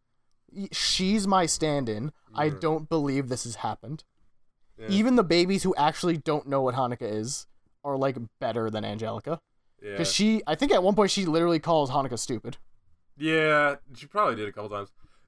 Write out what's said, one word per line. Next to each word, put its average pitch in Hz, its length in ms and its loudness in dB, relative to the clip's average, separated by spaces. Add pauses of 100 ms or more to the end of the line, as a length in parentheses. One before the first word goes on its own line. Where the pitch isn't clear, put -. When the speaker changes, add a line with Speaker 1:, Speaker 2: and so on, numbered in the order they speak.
(540)
Speaker 1:
Y-, 196 160 -10
she's 190 560 0
my 190 180 4
stand-in. 143 680 -2 (240)
I 147 80 0
Speaker 2:
Yeah. 156 160 0
Speaker 1:
don't 156 280 -2
believe 139 400 0
this 123 140 -4
has 120 140 -10
happened. 113 480 -8 (760)
Speaker 2:
Yeah. 113 120 -14
Speaker 1:
Even 220 260 4
the 226 80 6
babies 175 400 2
who 185 100 2
actually 160 440 0
don't 151 280 -2
know 139 160 0
what 127 140 0
Hanukkah 123 360 -2
is 110 360 -6 (340)
are, 139 140 -4
like, 135 200 0 (220)
better 113 320 -2
than 107 140 -4
Angelica. 110 560 -6 (420)
Speaker 2:
Yeah. 101 140 -10
Speaker 1:
'Cause 160 160 -2
she, 220 340 2
I 156 80 -2
think - 160 0
at 185 140 4
one 196 100 4
point 196 160 4
she 190 160 0
literally 165 320 2
calls 151 320 2
Hanukkah 131 260 -2
stupid. 120 420 -8 (600)
Speaker 2:
Yeah, 151 560 2 (220)
she 143 100 -18
probably 170 300 0
did 104 120 -6
a 98 40 -10
couple 104 180 -10
times. 101 220 -8 (360)